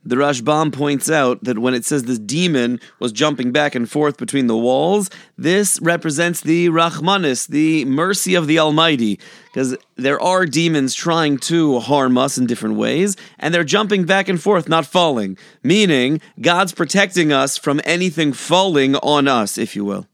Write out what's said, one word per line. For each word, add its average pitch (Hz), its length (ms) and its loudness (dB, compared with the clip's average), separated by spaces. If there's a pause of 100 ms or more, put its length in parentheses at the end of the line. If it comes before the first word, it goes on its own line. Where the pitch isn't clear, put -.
The 120 100 -2
Rashbam 143 560 0
points 143 380 -4
out 135 340 0
that 120 160 -4
when 127 140 0
it 120 100 -4
says 143 200 -2
this 120 160 -4
demon 123 600 0 (180)
was 120 140 -6
jumping 127 400 -2
back 147 240 0
and 120 160 -4
forth 147 240 0
between 127 320 -2
the 113 80 2
walls, 147 540 0 (280)
this 185 440 0
represents 165 580 -2
the 170 300 0
Rahmanis, 165 760 0
the 156 380 0
mercy 175 500 -2
of 170 140 0
the 156 100 4
Almighty, 151 600 2 (340)
'cause 127 220 -4 (220)
there 135 240 -2
are 185 240 2
demons 151 480 0
trying 160 460 0
to 151 420 0
harm 131 360 2
us 135 200 0
in 127 80 0
different 110 320 -2
ways, 151 400 0 (200)
and 156 160 -4
they're 170 120 2
jumping 196 400 0
back 190 240 0
and 180 120 -2
forth, 190 280 0
not 160 160 2
falling, 127 520 0 (240)
meaning 156 600 2 (180)
God's 175 320 2
protecting 175 640 0
us 139 240 0
from 143 260 -2
anything 160 480 0
falling 147 680 2
on 143 300 2
us, 117 300 0
if 110 180 -6
you 104 80 -4
will. 98 300 -6